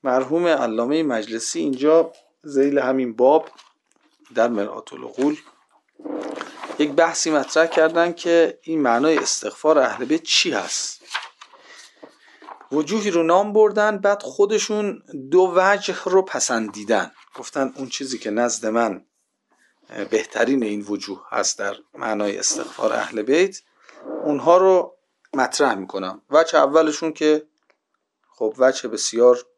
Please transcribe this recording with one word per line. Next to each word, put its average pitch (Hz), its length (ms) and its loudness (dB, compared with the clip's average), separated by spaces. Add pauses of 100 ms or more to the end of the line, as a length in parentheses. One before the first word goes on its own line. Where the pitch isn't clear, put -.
مرحوم 135 440 0
علامهٔ 131 560 0
مجلسی 113 560 -4
اینجا 156 520 2 (360)
ذیل 139 320 2
همین 127 360 -2
باب 131 340 4 (840)
در 117 120 4
مرآت 104 460 -6
العقول 131 440 -4 (1400)
یک 147 120 0
بحثی 165 400 0
مطرح 156 340 2
کردن 165 480 2
که 170 480 2
این 160 200 -4
معنای 135 360 2
استغفار - 640 0
اهل 123 260 -2
بیت 160 180 -2
چی - 280 0
هست. - 500 -6 (1700)
وجوهی 185 400 -2
رو 170 120 2
نام 196 300 2
بردن، 214 440 4
بعد 202 260 0
خودشون 208 800 -2 (280)
دو 180 240 4
وجه 190 480 2
رو 185 180 4
پسندیدن، 110 920 -2 (240)
گفتن 131 400 -6
اون 131 140 -10
چیزی 131 280 -8
که 110 140 -8
نزد 117 340 -2
من 110 400 -2 (1040)
بهترین 113 540 0
این 104 180 -4
وجوه 101 480 -8
هست - 300 -4
در 101 160 -6 (180)
معنای 104 440 -4
استغفار - 560 -4
اهل 113 280 -4
بیت، 170 400 0 (640)
اونها 147 340 4
رو 185 400 2 (360)
مطرح 131 400 0
می‌کنم. 95 560 -8
وجه 160 300 4
اولشون 151 540 2
که 151 340 0 (840)
خب 110 280 -4
وجه 131 320 2
بسیار 120 560 2 (120)